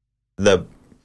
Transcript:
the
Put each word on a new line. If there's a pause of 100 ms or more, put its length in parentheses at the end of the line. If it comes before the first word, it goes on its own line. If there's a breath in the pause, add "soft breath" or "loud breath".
(380)
the (400)